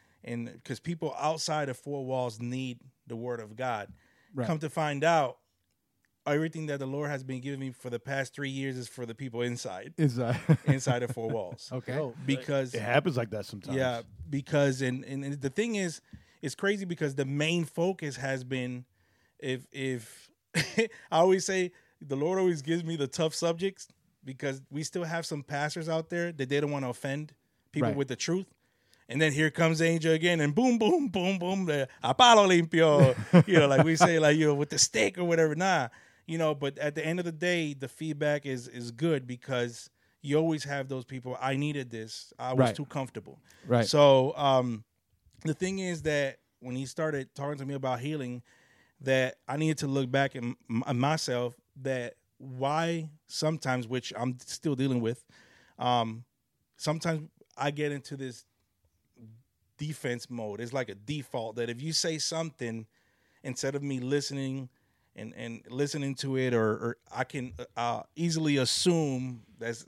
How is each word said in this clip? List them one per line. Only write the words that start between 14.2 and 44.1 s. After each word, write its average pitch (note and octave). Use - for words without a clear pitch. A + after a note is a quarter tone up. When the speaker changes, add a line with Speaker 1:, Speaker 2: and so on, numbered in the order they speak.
Speaker 1:
because, C#3
and, B2+
and, C#3
and C#3+
the C#3
thing A3
is, F3+
it's D3
crazy G3
because D#3
the C#3
main D#3
focus E3
has C3
been, B2+
if, C3
if, C3
<laughs> -
I G#3+
always F3+
say F#3
the C#3
Lord E3
always F3
gives E3
me E3
the C#3+
tough D#3+
subjects F3+
because C3+
we D3
still F3
have E3
some D3
pastors D3+
out D#3+
there F3
that C#3
they C#3+
don't D3
wanna C#3
offend C#3+
people -
Speaker 2:
Right. B2
Speaker 1:
with C#3
the B2+
truth. F#3
And B2+
then D#3
here D3+
comes E3
Angel E3
again, E3+
and D3
boom, A#3+
boom, C#4+
boom, F#3+
boom, F#3
the D3
a B2
palo A#3
limpio, D#3+
Speaker 2:
<laughs> E3+
Speaker 1:
you F#3
know, D3
like C#3
we D#3+
say, E3+
like, D3+
you D#3
know, D3
with C#3+
the D3+
stick -
or F3
whatever. E3
Nah, E3+
you D#3+
know, D#3+
but C#3
at D3
the D#3
end E3
of F3+
the E3+
day, E3
the C3+
feedback D3
is, B2+
is A#2+
good C3+
because B2
you C#3+
always D#3+
have C#3+
those C3
people, B2+
"I C3+
needed C#3+
this. A2+
I B2
was C3
Speaker 2:
Right. A#2+
Speaker 1:
too D3
comfortable." A#2+
Speaker 2:
Right. A#2
Speaker 1:
So, C#3